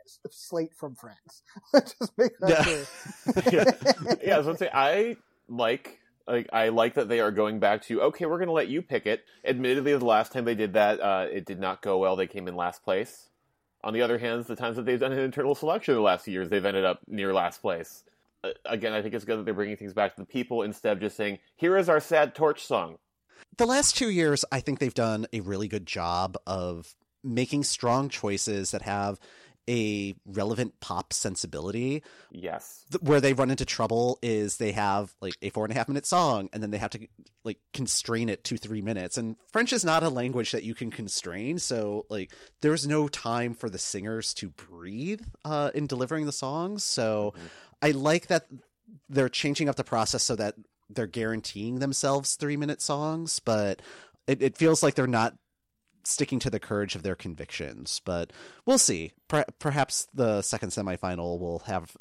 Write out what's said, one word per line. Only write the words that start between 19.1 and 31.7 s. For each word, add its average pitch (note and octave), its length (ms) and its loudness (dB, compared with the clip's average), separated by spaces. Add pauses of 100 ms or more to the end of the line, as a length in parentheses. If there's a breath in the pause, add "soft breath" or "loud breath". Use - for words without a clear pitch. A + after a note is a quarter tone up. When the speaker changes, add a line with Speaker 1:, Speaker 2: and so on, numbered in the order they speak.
Speaker 3:
it's G#2 100 -6
good A2 140 -2
that G#2 80 -8
they're A2 80 -2
bringing G2+ 240 -4
things G2 160 -12
back G2+ 200 2
to - 60 -14
the G2 60 -14
people A#2+ 360 -2
instead G#2 300 -2
of F#2+ 80 -2
just G2+ 160 -4
saying, G2+ 240 -4 (160)
"Here F3 200 4
is F3+ 120 4
our D#3 100 6
sad D3+ 380 2
torch D3+ 280 2
song." F2 340 -2 (600 soft breath)
Speaker 2:
The A#3 80 4
last C4+ 320 4
two A#3+ 100 2
years, D#3+ 420 4
I C3+ 100 0
think C3+ 180 -2
they've C3 160 0
done A2 380 0
a A2+ 80 -4
really G2 280 -4
good G2+ 180 -4
job F2 600 -2
of F2+ 480 -4 (280)
making C3 420 0
strong B2+ 440 2
choices G2+ 600 -2
that G2+ 100 -4
have G2+ 400 -4 (480 loud breath)
a G#2 460 0 (100)
relevant G#2 560 -4
pop - 320 -6
sensibility. G2+ 880 -4 (300 loud breath)